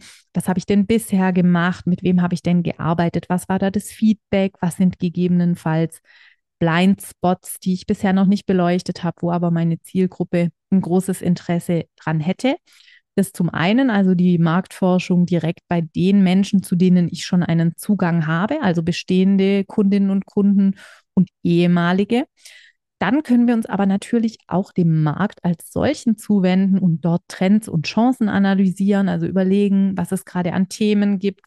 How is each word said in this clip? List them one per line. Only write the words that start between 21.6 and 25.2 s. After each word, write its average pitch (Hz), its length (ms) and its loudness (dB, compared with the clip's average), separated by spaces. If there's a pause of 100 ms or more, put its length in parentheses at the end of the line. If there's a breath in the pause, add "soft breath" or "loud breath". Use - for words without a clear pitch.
Dann 247 240 0
können 240 240 2
wir 240 80 2
uns 226 100 -2
aber 196 200 -2
natürlich 220 520 -2 (100)
auch 185 240 -4
dem 160 320 0
Markt 165 400 -4